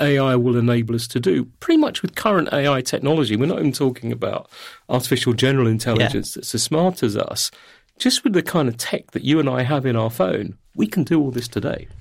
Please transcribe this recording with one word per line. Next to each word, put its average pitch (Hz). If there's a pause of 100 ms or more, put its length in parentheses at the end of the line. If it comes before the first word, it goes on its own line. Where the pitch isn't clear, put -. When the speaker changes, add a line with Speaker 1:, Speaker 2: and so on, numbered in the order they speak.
Speaker 1:
A 143
I 135
will 123
enable 117
us 117
to -
do, 135 (120)
pretty 330
much 294
with 185
current 196
A 143
I 135
technology. 139
We're 120
not 175
even 151
talking 127
about - (400)
artificial 123
general 131
intelligence 110
Speaker 2:
Yeah. -
Speaker 1:
that's -
as 113
smart 180
as 107
us. - (480)
Just -
with 220
the 170
kind 151
of 117
tech -
that -
you 151
and 143
I 127
have 131
in 123
our 113
phone, 104 (220)
we 214
can 190
do 160
all 135
this 120
today. - (120)